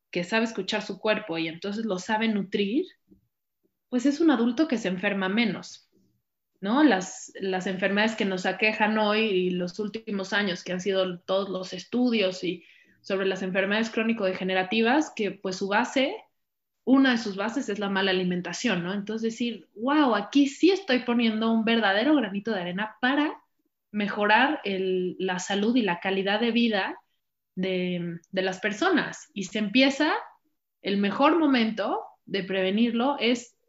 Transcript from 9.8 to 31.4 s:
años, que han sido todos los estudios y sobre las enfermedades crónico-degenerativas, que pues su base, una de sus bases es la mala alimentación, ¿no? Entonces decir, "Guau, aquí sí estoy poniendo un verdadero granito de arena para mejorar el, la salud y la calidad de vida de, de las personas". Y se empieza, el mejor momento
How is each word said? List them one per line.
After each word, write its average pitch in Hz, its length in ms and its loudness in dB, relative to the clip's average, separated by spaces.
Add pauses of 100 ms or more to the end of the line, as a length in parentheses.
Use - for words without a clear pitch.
años, 202 320 -2
que 185 80 -6
han 185 80 -4
sido 185 400 -2
todos 196 280 -2
los 185 240 -8
estudios 202 720 0
y 180 200 -6 (360)
sobre 196 260 -2
las 190 160 -2
enfermedades 196 480 0
crónico-degenerativas, 220 1200 0
que 202 160 -2
pues 190 260 -8
su 196 120 -6
base, 254 480 0 (680)
una 262 280 6
de 233 60 2
sus 202 180 -6
bases 220 320 -4
es 202 100 -4
la 202 120 -2
mala 196 200 2
alimentación, 180 720 -2
¿no? 185 120 -4
Entonces 220 380 -4
decir, 240 420 -6
"Guau, 262 400 2
aquí 269 340 4
sí 330 220 4
estoy 277 300 0
poniendo 226 520 2
un 226 120 2
verdadero 226 520 4
granito 202 360 -2
de 190 80 -2
arena 180 400 -6
para 285 420 0 (500)
mejorar 214 720 2
el, 185 540 -2
la 185 200 -2
salud 202 380 0
y 240 60 4
la 175 180 0
calidad 196 400 0
de 233 120 2
vida 233 440 0 (600)
de, 180 640 -4 (120)
de 185 100 -2
las 185 180 -4
personas". 277 760 -2
Y 196 100 -6
se 214 160 -6
empieza, 269 520 2 (680)
el 202 160 -2
mejor 269 400 2
momento 254 600 0 (260)